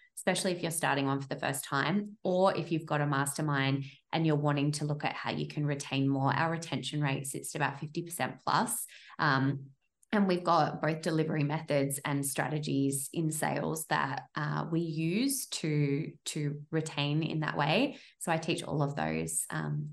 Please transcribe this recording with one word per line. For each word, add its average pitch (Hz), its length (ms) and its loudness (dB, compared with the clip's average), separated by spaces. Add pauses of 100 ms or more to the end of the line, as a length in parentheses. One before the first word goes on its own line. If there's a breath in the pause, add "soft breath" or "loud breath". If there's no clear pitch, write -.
(160 loud breath)
especially 185 360 0
if 175 100 -4
you're 170 80 0
starting 139 360 2
one 139 140 2
for 135 60 -8
the - 140 -6
first - 240 -2
time, 165 480 0 (100)
or 185 340 4
if 160 140 -2
you've 160 160 0
got 147 140 0
a 147 60 2
mastermind 139 800 0 (280 loud breath)
and 165 120 2
you're 156 120 4
wanting 147 340 2
to 151 140 -2
look 147 200 -2
at - 100 0
how - 180 -4
you 147 160 -4
can 147 180 -2
retain 139 420 0
more. 135 240 2
Our 165 200 2
retention 151 500 -4
rate 139 240 -2
sits - 280 -8
at 151 60 -4
about 135 200 -2
fifty 156 220 -6
percent 139 320 -4 (100)
plus. - 420 2 (320 loud breath)
Um, 135 460 2 (500)
and 202 140 6
we've 175 160 2
got 165 380 4
both 160 180 0
delivery 160 420 2
methods 143 600 0
and 143 200 0
strategies 139 920 0
in 165 160 2
sales 156 560 -2
that, 151 380 0 (120)
uh, 151 340 -2
we 165 100 0
use 170 640 -2
to, 147 680 0 (140)
to 147 340 -4 (100)
retain 156 520 0
in 156 180 -2
that 156 160 -2
way. 165 400 2 (220 loud breath)
So - 120 -6
I 165 60 2
teach - 260 -2
all 151 200 0
of 143 120 0
those, - 540 -2
um, 151 440 -4